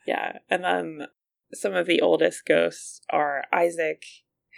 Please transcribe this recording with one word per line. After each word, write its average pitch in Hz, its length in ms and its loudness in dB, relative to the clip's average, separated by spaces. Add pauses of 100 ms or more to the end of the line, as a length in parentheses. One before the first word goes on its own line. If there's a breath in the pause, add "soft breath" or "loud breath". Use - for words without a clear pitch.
Yeah. - 300 -4 (120)
And 180 140 -2
then 170 420 -4 (480)
some 196 200 -4
of 175 120 -2
the 170 140 4
oldest 170 460 2
ghosts - 540 0 (100)
are 143 420 0
Isaac, 165 500 0 (560)